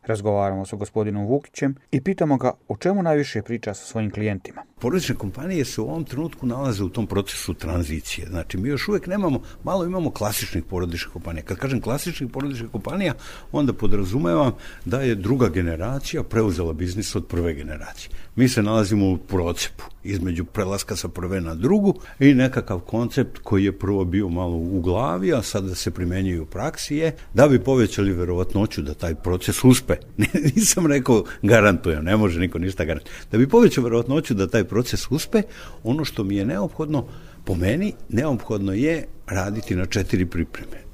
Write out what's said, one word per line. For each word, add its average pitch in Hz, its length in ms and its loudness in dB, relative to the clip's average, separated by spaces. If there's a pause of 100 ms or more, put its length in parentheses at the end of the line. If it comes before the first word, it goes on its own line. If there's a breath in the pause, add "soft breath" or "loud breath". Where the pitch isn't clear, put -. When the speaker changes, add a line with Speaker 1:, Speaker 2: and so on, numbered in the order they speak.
Speaker 1:
Razgovaramo 101 600 0
sa 110 100 -10
gospodinom 104 500 -4
Vukićem 139 500 -2 (160)
i 135 100 0
pitamo 170 360 2
ga 127 140 2 (160)
o 107 100 -6
čemu 190 260 2
najviše 147 380 0
priča 110 320 -6
sa - 120 -14
svojim 110 260 -4
klijentima. 104 500 -4 (180)
Speaker 2:
Porodične 135 360 0
kompanije 139 500 -4
se - 160 -6
u 117 80 -4
ovom 160 140 -4
trenutku 143 420 -6
nalaze 120 380 -2
u 92 60 -2
tom 107 180 -4
procesu - 460 -4
tranzicije. 80 720 -4
Znači, 85 300 -6
mi 104 120 -2
još 139 180 -2
uvek 202 200 0
nemamo, 180 340 0 (220 loud breath)
malo 175 220 -2
imamo 175 260 -2
klasičnih 104 520 -4
porodičnih 87 500 -6
kompanija. 82 300 -10
Kad - 140 -6
kažem 135 240 -2
klasičnih 143 500 -4
porodičnih 135 400 -6
kompanija, 143 420 -2 (380 loud breath)
onda 143 220 2
podrazumevam 117 760 4 (340 loud breath)
da 113 160 -2
je 123 140 2
druga 110 340 2
generacija 90 720 -2
preuzela 90 500 0
biznis 90 420 -4
od 90 120 -4
prve 85 260 0
generacije. - 560 -10 (260 loud breath)
Mi 127 140 6
se 117 140 2
nalazimo 104 480 4
u 90 60 2
procepu 87 680 -2 (200)
između 90 420 -2
prelaska 98 500 -4
sa 90 120 -6
prve 90 340 -4
na 82 140 -6
drugu 185 380 4 (260 loud breath)
i 139 140 8
nekakav 123 460 2
koncept 113 580 -2
koji 98 280 2
je 98 140 0
prvo 95 260 0
bio 92 240 0
malo 87 280 -2
u 87 240 -2
glavi, 147 520 0
a 123 80 2
sada 95 340 -4
se - 160 -4
primenjuje 90 500 -2
u 73 40 -8
praksi 143 500 -6
je 160 200 0 (180 loud breath)
da 131 140 8
bi 131 120 8
povećali 107 540 4
verovatnoću 90 680 0
da 73 120 -4
taj 82 220 -4
proces - 480 -2
uspe. 127 300 8 (300)
<laughs> 160 320 2
Nisam 190 320 4
rekao 127 360 6 (180 loud breath)
garantujem, 98 640 6
ne 98 120 4
može 92 220 2
niko 85 200 0
ništa 90 260 -2
garantovati. - 460 -6
Da 110 60 2
bi 127 120 6
povećao 208 340 8
verovatnoću 120 500 2
da 95 140 2
taj 107 160 4
proces 104 480 0
uspe, 160 300 2 (420 loud breath)
ono 147 220 0
što - 180 -4
mi 98 120 0
je 101 100 2
neophodno, 151 600 -2 (400 loud breath)
po 95 100 -2
meni, 107 380 0 (160)
neophodno 107 640 0
je 147 320 0 (220)
raditi 98 480 -4
na 90 100 0
četiri 92 400 0
pripreme. - 520 -6 (160)